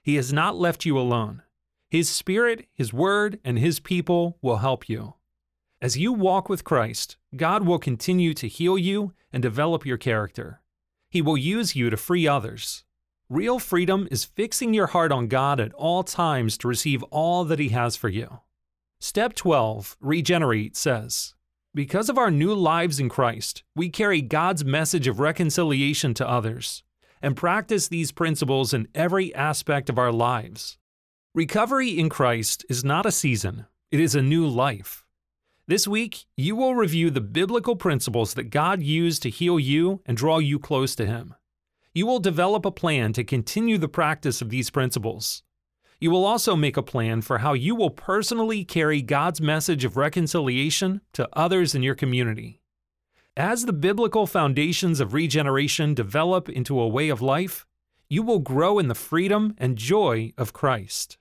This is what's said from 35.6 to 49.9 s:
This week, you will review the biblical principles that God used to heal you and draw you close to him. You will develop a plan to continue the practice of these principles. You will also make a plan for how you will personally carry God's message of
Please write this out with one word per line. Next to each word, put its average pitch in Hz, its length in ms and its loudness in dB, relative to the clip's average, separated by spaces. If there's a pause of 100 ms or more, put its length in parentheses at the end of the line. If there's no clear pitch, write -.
This 196 220 2
week, 214 380 -4 (100)
you 160 180 0
will 254 220 2
review 170 340 2
the 135 100 0
biblical 190 540 0
principles 123 600 0
that 117 160 -8
God 175 320 0
used 160 400 0
to 180 80 -2
heal 175 280 2
you 160 480 2
and 120 100 -2
draw 156 220 2
you 143 220 0
close 135 340 0
to 110 120 -2
him. 117 280 -6 (580)
You 180 140 0
will 254 140 2
develop 180 440 2
a 196 80 0
plan 135 420 0
to 120 100 -2
continue 208 540 0
the 156 100 0
practice 151 520 -2
of 117 100 -6
these 120 200 -4
principles. 113 720 -4 (580)
You 165 100 2
will 185 140 4
also 214 320 2
make 147 200 2
a 139 60 0
plan 113 400 -2
for 120 160 0
how 139 140 0
you 143 240 0
will 208 120 2
personally 220 760 -2
carry 156 360 2
God's 147 400 0
message 156 440 0
of 113 120 -2